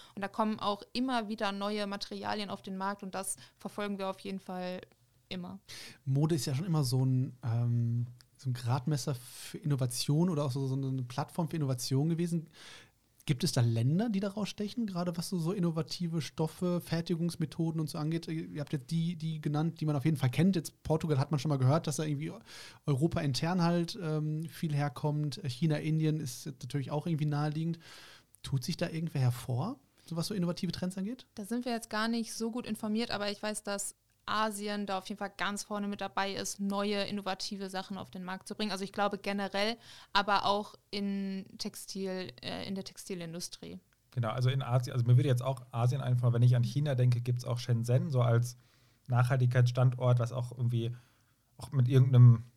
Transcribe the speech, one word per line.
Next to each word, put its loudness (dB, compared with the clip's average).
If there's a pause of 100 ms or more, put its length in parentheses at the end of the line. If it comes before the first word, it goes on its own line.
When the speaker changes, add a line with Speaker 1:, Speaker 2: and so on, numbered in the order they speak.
(160)
Speaker 1:
Und -10
da -4
kommen -2
auch -2 (100)
immer -2
wieder -2
neue -4
Materialien -6
auf -8
den -8
Markt -4
und -10
das -6 (220)
verfolgen -6
wir -4
auf -8
jeden -8
Fall -8 (460)
immer. -10 (460)
Speaker 2:
Mode 2
ist -2
ja -2
schon -2
immer 2
so 2
ein, 2
ähm, 0 (300)
so -6
ein 0
Gradmesser -2
für -14
Innovation 2
oder 0
auch 0
so, -2
so 0
eine -2
Plattform -4
für -4
Innovation 0
gewesen. 0 (800)
Gibt 2
es 2
da 4
Länder, 4
die 0
da 0
rausstechen, -4
gerade -2
was -4
so, -2
so 0
innovative -2
Stoffe, -2
Fertigungsmethoden -2
und -2
so -10
angeht? -2
Ihr -6
habt -8
jetzt -4
die, 0
die -4
genannt, 0
die 0
man 2
auf 0
jeden 4
Fall 2
kennt. 4
Jetzt -6
Portugal 2
hat 0
man 2
schon 0
mal 2
gehört, 4
dass 0
da -2
irgendwie -2 (540)
Europa 2
intern 0
halt, 2
ähm, -2
viel -4
herkommt. -2
China, 2
Indien 0
ist -8
jetzt -12
natürlich -4
auch -2
irgendwie 0
naheliegend. 0 (640)
Tut -2
sich -4
da -4
irgendwer -4
hervor, -2 (260)
so -10
was -2
so -6
innovative -2
Trends -6
angeht? -6
Speaker 1:
Da -12
sind -4
wir -4
jetzt -6
gar 0
nicht -2
so -4
gut -6
informiert, -2
aber -4
ich -10
weiß, -4
dass -6 (320)
Asien -2
da -2
auf -10
jeden -8
Fall -6
ganz -2
vorne -4
mit -4
dabei -2
ist, -6
neue 0
innovative -6
Sachen -6
auf -10
den -12
Markt -10
zu -10
bringen. -2
Also -4
ich -6
glaube 0
generell, -2 (360)
aber 2
auch 0 (160)
in -4 (140)
Textil, -8
äh, -8
in -6
der -6
Textilindustrie. -12 (300)
Speaker 3:
Genau, -2
also 2
in 0
Asien, 0
also 0
mir 8
würde 6
jetzt 2
auch -4
Asien 0
einfallen, 2
wenn 2
ich 8
an 4
China 0
denke, 4
gibt's -2
auch -2
Shenzhen 2
so 2
als 4 (480)
Nachhaltigkeitsstandort, 4
was 0
auch -6
irgendwie 0 (680)
auch -14
mit 4
irgendeinem 10 (120)